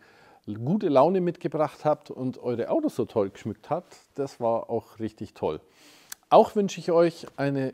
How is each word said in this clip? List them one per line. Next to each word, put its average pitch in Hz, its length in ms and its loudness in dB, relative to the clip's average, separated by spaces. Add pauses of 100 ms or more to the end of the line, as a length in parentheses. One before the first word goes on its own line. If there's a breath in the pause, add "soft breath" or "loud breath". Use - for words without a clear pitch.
(460 soft breath)
gute 147 440 -2
Laune 156 320 4
mitgebracht 160 640 -4
habt 151 260 -2
und 127 260 -8
eure 117 320 -4
Autos 311 280 -2
so 117 80 0
toll 101 240 0
geschmückt - 400 -10
habt. 170 260 -6 (200)
Das 139 260 -8
war 117 280 -2
auch - 300 -6
richtig 110 340 -10
toll. 78 280 -4 (680 loud breath)
Auch 208 260 6
wünsche 196 240 -2
ich 175 120 -4
euch 170 340 2 (120)
eine 135 360 -2